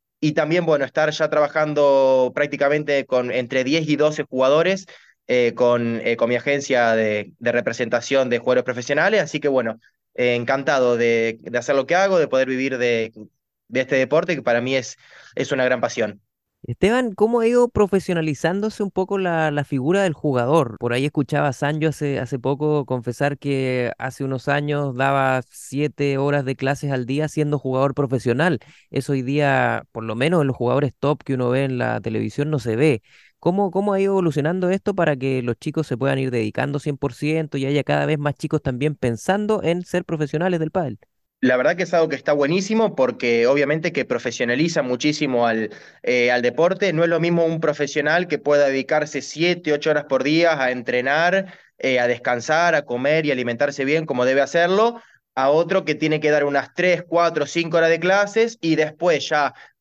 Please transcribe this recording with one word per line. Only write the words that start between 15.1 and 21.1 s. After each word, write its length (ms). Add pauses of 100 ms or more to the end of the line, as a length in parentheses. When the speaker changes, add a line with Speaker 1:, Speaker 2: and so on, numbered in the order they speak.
Speaker 1:
es 180
una 100
gran 160
pasión. 400 (480)
Speaker 2:
Esteban, 460
¿cómo 260
ha 80
ido 220
profesionalizándose 1120
un 80
poco 260
la, 320
la 140
figura 400
del 80
jugador? 680
Por 140
ahí 140
escuchaba 420